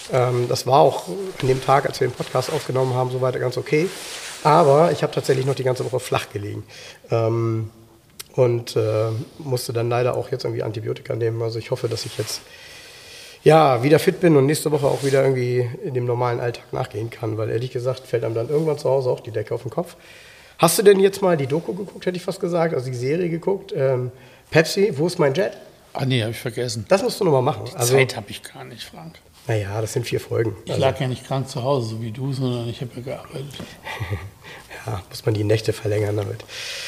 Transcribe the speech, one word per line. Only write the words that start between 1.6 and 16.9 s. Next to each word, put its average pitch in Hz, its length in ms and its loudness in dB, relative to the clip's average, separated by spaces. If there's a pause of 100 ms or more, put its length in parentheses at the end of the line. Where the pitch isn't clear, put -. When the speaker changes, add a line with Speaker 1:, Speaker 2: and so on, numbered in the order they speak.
Speaker 1:
Tag, 139 240 4
als - 140 -4
wir 127 80 2
den 120 60 -4
Podcast - 360 -2
aufgenommen 131 440 0
haben, 127 180 0
so 127 80 -4
weiter 123 200 0
ganz 123 180 -2
okay. 156 320 2 (540)
Aber 156 480 8
ich 147 100 -4
hab 147 100 0
tatsächlich 131 360 0
noch 139 80 0
die 135 80 -4
ganze 127 200 0
Woche 123 160 -2
flach - 320 -4
gelegen. 104 320 -8 (460)
Ähm, 113 600 0 (640)
und, 120 400 2
äh, 110 320 2 (320)
musste 131 340 -4
dann 117 160 -2
leider 120 260 0
auch 117 160 -4
jetzt 127 140 -4
irgendwie 120 160 -4
Antibiotika 113 540 -6
nehmen. 113 260 -2
Also 113 160 -4
ich - 140 -10
hoffe, 123 180 -2
dass 110 160 -6
ich - 140 -8
jetzt - 220 -6 (1000)
ja, 147 400 6
wieder 147 160 6
fit 170 200 2
bin 170 160 6
und 135 100 6
nächste 151 260 0
Woche 143 160 2
auch 135 160 0
wieder 135 200 4
irgendwie 123 460 2 (140)
in 156 100 -6
dem 123 120 -2
normalen 120 340 0
Alltag 123 340 -6
nachgehen 117 360 -6